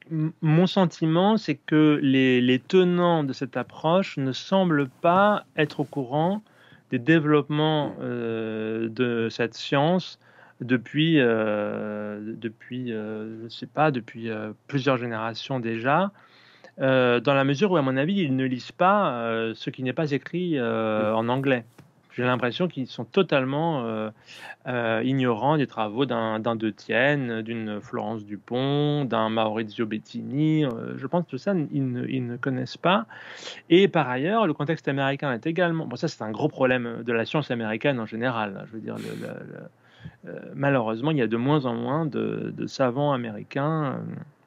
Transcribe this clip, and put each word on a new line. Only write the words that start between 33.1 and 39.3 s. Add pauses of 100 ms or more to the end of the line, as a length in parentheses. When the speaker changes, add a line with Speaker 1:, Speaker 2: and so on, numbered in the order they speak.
Speaker 1:
Et
par
ailleurs,
le
contexte
américain
est
également,
bon,
ça,
c'est
un
gros
problème
de
la
science
américaine
en
général,
hein.
Je
veux
dire,
le,
le,
le,